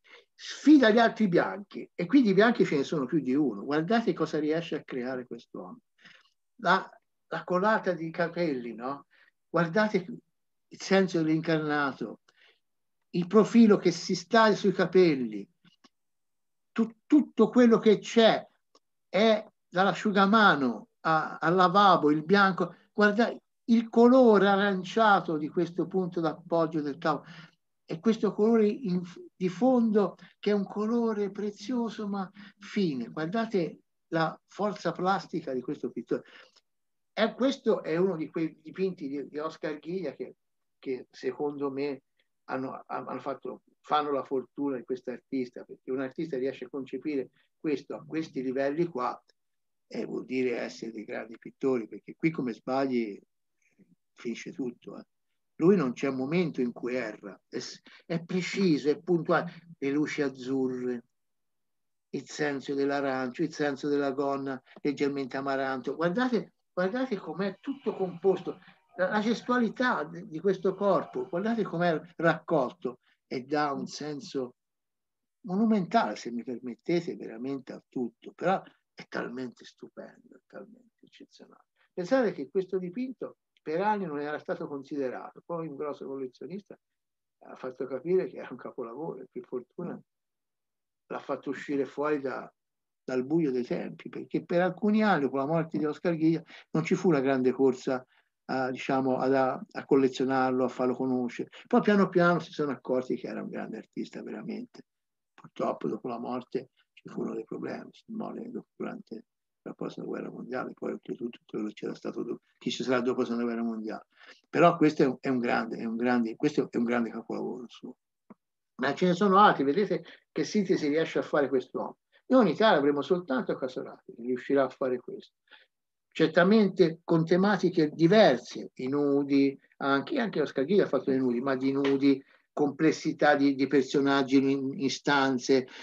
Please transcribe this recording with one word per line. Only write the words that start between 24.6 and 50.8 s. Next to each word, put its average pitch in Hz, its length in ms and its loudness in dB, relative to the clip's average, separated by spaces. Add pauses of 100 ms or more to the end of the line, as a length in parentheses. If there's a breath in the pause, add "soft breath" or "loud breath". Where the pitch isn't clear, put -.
di 151 120 -4
questo 170 380 -2
punto 180 340 -2
d'appoggio 165 600 -2
del 147 160 -4
tavolo, 151 280 -2 (600 loud breath)
e 165 160 -10
questo 220 320 0
colore 220 340 4
in 180 380 -2
f-, - 160 -18 (160)
di 185 140 -2
fondo 214 640 2 (240 loud breath)
che - 120 -2
è 208 40 2
un 202 100 0
colore 214 680 -2
prezioso 208 800 -6
ma 196 220 -6 (280 loud breath)
fine. 143 500 -4
Guardate 190 720 -4 (280)
la 160 380 -2
forza 185 460 -4
plastica 180 600 -2
di 127 80 -4
questo 123 300 -8
pittore. 120 320 -4 (880 loud breath)
E 208 220 0
questo 226 480 0
è 156 140 -2
uno 180 200 0
di 156 140 -8
quei 160 320 -6
dipinti 175 460 -6
di, 139 200 -8
di 143 100 -10
Oscar 156 400 -8
Ghiglia 160 360 -8
che, - 220 -12 (420)
che 131 320 -8
secondo 143 600 -6
me 135 320 -6 (420)
hanno, - 420 -8
hanno 131 340 -8
fatto, - 420 -10 (180)
fanno 147 300 -2
la 135 140 -2
fortuna 135 520 -4
di 117 80 -10
quest'artista, 123 800 -8
perché - 260 -16
un 131 100 -4
artista 135 380 -6
riesce 131 260 -6
a 123 60 -16
concepire 135 600 -6 (300)
questo 135 340 -6
a 110 100 -14
questi 156 380 -8
livelli 139 440 -2
qua, 123 360 -6 (640)
e - 160 -8
vuol - 200 -8
dire 123 340 -2
essere 113 320 -10